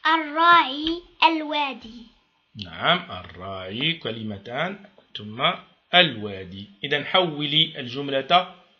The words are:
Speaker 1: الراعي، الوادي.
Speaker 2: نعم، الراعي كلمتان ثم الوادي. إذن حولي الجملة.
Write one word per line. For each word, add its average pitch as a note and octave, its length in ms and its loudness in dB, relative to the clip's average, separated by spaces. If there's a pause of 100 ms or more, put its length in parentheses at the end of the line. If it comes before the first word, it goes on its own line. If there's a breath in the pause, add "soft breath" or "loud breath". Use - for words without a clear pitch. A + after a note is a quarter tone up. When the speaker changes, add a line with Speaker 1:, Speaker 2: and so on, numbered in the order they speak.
Speaker 1:
الراعي، D#4+ 960 4 (220)
الوادي. D4 840 -2 (580)
Speaker 2:
نعم، A#2+ 460 0
الراعي F#2+ 840 -6
كلمتان A#2+ 920 -8 (300)
ثم A2+ 360 -2 (420)
الوادي. G2+ 720 2 (180)
إذن C#3+ 200 -2
حولي D#3 760 0
الجملة. C3+ 720 0 (260)